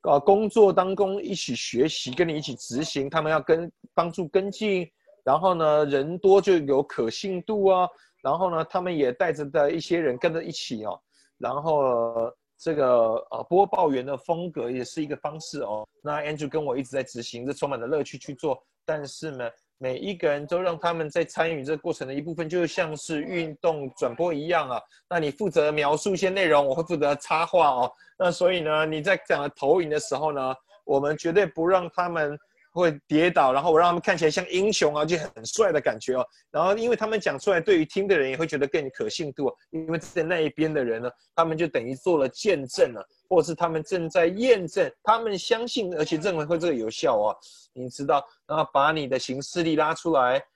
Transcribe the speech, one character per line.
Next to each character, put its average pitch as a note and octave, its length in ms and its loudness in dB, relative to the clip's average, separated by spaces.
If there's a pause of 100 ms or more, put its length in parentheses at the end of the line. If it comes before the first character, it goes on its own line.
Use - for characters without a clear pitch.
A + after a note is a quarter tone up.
呃， D3 180 4
工 G#3 280 4
作 G3+ 240 6
当 F#3+ 220 2
中 G3 260 0
一 G3 140 -6
起 B2+ 220 -6
学 C3+ 320 0
习， - 260 -6
跟 F3 120 2
你 D#3 100 -4
一 D#3 40 -4
起 D3 140 -10
执 B2+ 300 -6
行， C#3 260 -4
他 D#3+ 100 0
们 D3+ 100 -2
要 D#3 100 2
跟， E3 300 2 (220)
帮 E3+ 180 0
助 E3+ 180 -6
跟 G3 200 0
进， F#3+ 400 -2 (360)
然 C#3 140 4
后 F#3 140 2
呢， D3+ 320 4
人 C#3+ 320 0
多 G3 240 6
就 F#3 180 4
有 C#3 220 2
可 A#2 300 -2
信 F3+ 320 -6
度 G#3 240 0
啊， F3+ 220 4 (340)
然 D3+ 160 0
后 F#3 140 0
呢， D#3+ 180 0
他 F#3 100 -2
们 F3+ 160 -4
也 B2+ 160 2
带 E3 200 0
着 D3 140 -6
的 C#3+ 220 2
一 D#3+ 120 -2
些 E3+ 180 -2
人 C3+ 180 0
跟 E3 160 0
着 E3 100 -4
一 E3+ 100 -10
起 G#2+ 320 -8
哦， F#2+ 140 -8 (380)
然 A#2 160 -4
后， D3 280 0
呃， A#2 560 0 (200)
这 E3 180 -4
个， B2 400 4 (160)
呃， A2+ 140 -6
播 F#3+ 220 4
报 F#3 240 0
员 B2+ 140 -2
的 C3+ 120 -6
风 E3+ 340 -6
格 B2 200 -6
也 B2+ 120 -4
是 D#3 200 -8
一 D3+ 40 -4
个 C#3 100 -6
方 D3+ 220 -8
式 C#3+ 220 -12
哦。 G#2+ 260 -6 (160)
那 D3 200 -6
Andrew D3+ 260 -6
跟 D#3 160 -4
我 C3 100 -2
一 C#3 80 -4
直 B2+ 60 -10
在 C3+ 140 -4
执 A#2+ 200 -10
行， B2 240 -10
这 C#3+ 60 -4
充 C#3+ 160 -4
满 C3 100 -6
了 A#2 80 -8
乐 C#3+ 160 -2
趣 - 140 -10
去 C#3 180 -14
做， C#3 280 -6 (220)
但 D3+ 220 -6
是 D#3 240 -12
呢， B2 200 -8 (280)
每 C3 180 -4
一 G3 180 -6
个 F3 160 0
人 C#3+ 160 -4
都 F3 140 -2
让 F3 180 -2
他 E3+ 140 0
们 D#3+ 160 -4
在 E3 160 -2
参 E3 300 -2
与 C3+ 100 -8
这 D3+ 100 -4
个 D3 40 -6
过 E3+ 120 -8
程 D3 160 -6
的 C3+ 60 -10
一 C#3+ 80 -4
部 D#3+ 140 -10
分， D#3+ 120 -6
就 F3 200 0
像 D#3 280 -4
是 D3+ 280 -6
运 E3 340 -6
动 D3 380 -2
转 B2 200 -2
播 E3+ 160 -2
一 D3+ 180 -4
样 D#3 200 0
啊。 A#2+ 100 -4 (300)
那 F3+ 100 -2
你 D3+ 120 -2
负 G3 180 -4
责 D3+ 240 2
描 D3+ 240 2
述 G3 160 -2
一 F3+ 60 0
些 F#3+ 100 2
内 F#3+ 180 0
容， C#3+ 200 6
我 C3 80 0
会 E3 80 -2
负 E3+ 120 -2
责 D3 220 2
插 D#3+ 300 0
话 E3 220 4
哦。 B2 220 2 (280)
那 F3+ 120 2
所 F3+ 220 2
以 F3 80 0
呢， D#3 240 0
你 D#3 160 -2
在 F#3 160 2 (100)
讲 D3 160 0
的 C#3+ 140 -4
投 D#3 240 4
影 D#3 80 -2
的 D3+ 100 0
时 C#3+ 160 -4
候 D3+ 160 -2
呢， C3 240 -4 (300)
我 C#3 160 2
们 D3 160 -2
绝 E3 160 -2
对 G3 140 4
不 D#3+ 200 -4
让 F3+ 280 2
他 F3 160 -2
们 D3 280 -4 (340)
会 E3+ 340 0
跌 D#3+ 240 4
倒， C#3+ 220 4
然 C#3 100 2
后 E3+ 100 2
我 D#3 60 6
让 F3 100 6
他 F3 40 4
们 E3+ 80 0
看 F#3+ 160 0
起 E3 80 0
来 D3+ 60 6
像 F3+ 180 -4
英 G3 240 0
雄 D3+ 220 2
啊， D3+ 100 0
就 E3 140 0
很 B2+ 260 -12
帅 G3 280 0
的 D3 80 2
感 A2+ 180 -2
觉 B2+ 160 -4
哦。 B2 120 -2 (240)
然 D#3 140 0
后 G3+ 120 2
因 A#3 120 -2
为 A3+ 80 2
他 G#3+ 100 -4
们 A3 120 -2
讲 C#3+ 200 -2
出 G3+ 120 -2
来， F3 100 4
对 E3+ 200 4
于 D3+ 40 0
听 G3 220 -2
的 F#3+ 100 4
人 C3+ 140 2
也 C3 60 -4
会 D#3+ 100 -2
觉 D3+ 100 -6
得 C#3 100 0
更 C#3 240 -2
可 A2 180 -6
信 C#3+ 240 -6
度 C#3 140 -4
哦， - 100 -2 (140)
因 D#3+ 180 -8
为 E3 100 -2
在 D#3+ 240 -6
那 E3 180 -2
一 D#3 80 0
边 D#3 240 -2
的 C#3+ 120 0
人 A2+ 180 -2
呢， B2 80 -4 (240)
他 E3 100 2
们 D#3+ 140 -2
就 E3+ 80 0
等 C3+ 160 -2
于 B2+ 120 -8
做 E3+ 220 0
了 C3 120 2
见 D#3+ 380 0
证 C#3 260 0
了， G2+ 120 -14 (240)
或 F#3 100 4
者 D3+ 80 4
是 D#3+ 80 -6
他 E3+ 140 -2
们 D#3+ 140 -2
正 E3+ 260 -4
在 E3+ 180 4
验 G3+ 400 2
证， D#3 240 0 (120)
他 A3 160 4
们 G#3+ 180 -2
相 A3+ 300 -2
信 G#3 300 -4
而 D3+ 80 0
且 D#3 120 0
认 E3+ 200 -2
为 D3+ 80 -2
会 E3 140 0
这 E3+ 100 0
个 D3+ 60 2
有 A2+ 140 -2
效 B2 280 0
哦， G#2 200 2 (360)
你 B2+ 160 -12
知 C#3 180 -8
道， C#3+ 180 2 (220)
然 D3+ 100 -4
后 D#3 160 -2
把 D3 200 4
你 D3 160 -4
的 C3 100 0
行 C3+ 240 -6
事 F3 200 -4
历 D#3+ 120 2
拉 D#3 180 2
出 E3 200 -4
来 C3 300 2 (140)